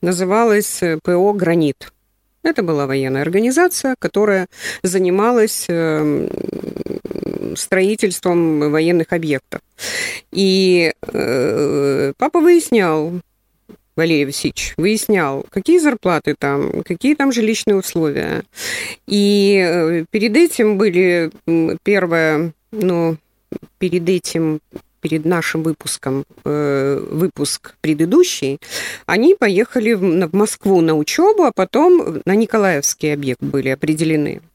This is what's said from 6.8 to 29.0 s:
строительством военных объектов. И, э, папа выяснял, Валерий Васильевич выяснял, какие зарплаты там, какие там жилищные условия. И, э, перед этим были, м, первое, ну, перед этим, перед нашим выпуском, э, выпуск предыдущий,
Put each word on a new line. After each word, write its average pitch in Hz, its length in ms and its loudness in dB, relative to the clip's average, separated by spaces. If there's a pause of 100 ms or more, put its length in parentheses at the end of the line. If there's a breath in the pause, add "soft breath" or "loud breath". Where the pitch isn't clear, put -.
строительством 175 1160 0
военных 160 400 2
объектов. 160 480 -4 (720 loud breath)
И, 185 600 2 (140)
э, 139 1120 -2
папа 311 220 0
выяснял, 202 720 2 (840)
Валерий 160 300 2
Васильевич - 520 -6
выяснял, 175 760 -2
какие 311 280 2
зарплаты 180 580 0
там, 143 460 -4
какие 254 320 0
там 277 160 0
жилищные 220 460 0
условия. 151 680 -2 (640 loud breath)
И, 202 580 2
э, 165 460 0
перед 214 260 0
этим 233 420 2
были, 175 520 2 (160)
м, 165 380 0
первое, 165 680 0 (200)
ну, 170 460 0 (600)
перед 175 300 -2
этим, 165 500 -2 (420)
перед 156 240 -4
нашим 165 400 -2
выпуском, 139 600 -4 (200)
э, 143 680 -2
выпуск - 680 -4
предыдущий, 156 760 0 (460 loud breath)